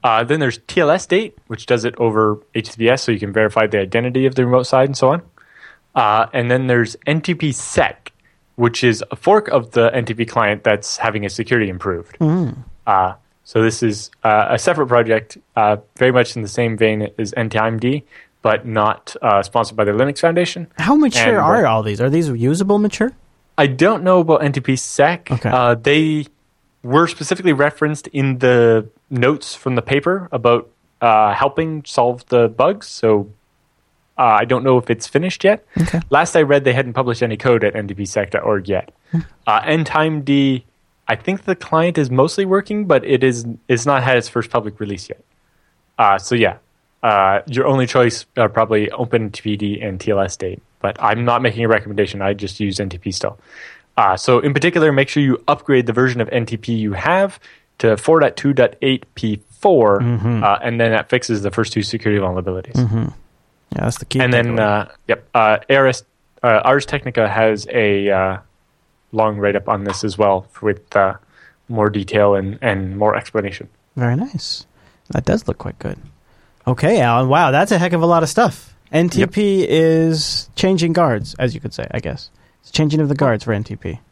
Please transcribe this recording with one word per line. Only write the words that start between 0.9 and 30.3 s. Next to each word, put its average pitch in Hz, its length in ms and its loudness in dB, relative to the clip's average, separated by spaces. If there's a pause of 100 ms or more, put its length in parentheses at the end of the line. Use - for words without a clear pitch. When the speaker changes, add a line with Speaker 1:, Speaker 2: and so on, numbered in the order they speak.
Speaker 1:
S 180 140 0
Date, 208 320 -2 (120)
which - 180 -12
does 117 180 0
it 120 140 -2
over 107 400 2 (160)
H 113 120 -6
T - 80 -18
T - 40 -20
P 113 100 2
S, 123 140 2
so - 80 -4
you 107 80 0
can 101 140 -6
verify 110 340 2
the 104 140 0
identity 120 460 -2
of 131 100 0
the 127 100 2
remote 127 220 4
side 135 200 4
and 135 80 -6
so 131 140 2
on. 170 120 0 (760)
Uh, 110 360 2
and 120 160 -2
then 127 200 0
there's 120 260 2 (120)
N 156 140 0
T 175 140 -4
P 160 160 -4
sec, - 600 -4 (420)
which 117 300 0
is 117 260 2
a - 60 -12
fork 208 320 2
of 120 240 0
the 117 200 4
N 123 120 -2
T 110 100 -6
P 117 100 -2
client 107 380 0
that's 104 340 0
having 107 300 -4
a - 20 -4
security 113 400 -2
improved. 92 520 -8
Speaker 2:
Mm. 160 360 0 (300)
Speaker 1:
Uh, 92 280 2 (280)
so - 200 -2
this 113 200 0
is, 107 300 -4 (100)
uh, 107 280 4
a 117 100 0
separate 151 260 0
project, 113 520 0 (180)
uh, 107 220 2 (180)
very 127 160 2
much 123 240 0
in 117 60 -6
the 104 60 -8
same 113 280 -4
vein 107 320 0 (100)
as 104 180 -6
N 113 140 -4
time 113 300 -2
D, 131 240 -2 (380)
but 110 220 0
not, 110 580 -2
uh, 101 200 4
sponsored 110 340 -4
by 110 80 -8
the 101 80 0
Linux 135 280 -2
Foundation. 170 480 -2 (100)
Speaker 2:
How 185 160 2
mature 208 360 2
Speaker 1:
And, 110 80 2
uh, - 20 2
Speaker 2:
are 170 260 2
all 110 160 2
these? 104 180 -4
Are 127 100 0
these 160 180 0
usable 160 500 0
mature? 214 320 -2 (480)
Speaker 1:
I 151 80 4
don't 170 380 2
know 185 160 4
about 160 240 2
N 143 80 0
T 139 80 -4
P 131 160 -2
sec. 151 560 -2
Speaker 2:
Okay. 123 180 -2
Speaker 1:
Uh, 120 240 2
they 151 520 0 (580)
were 151 240 2
specifically 180 440 -2
referenced 147 560 0
in 135 300 -2
the 117 480 4 (240)
notes 135 440 0
from 127 220 -6
the 117 60 -2
paper 170 500 -2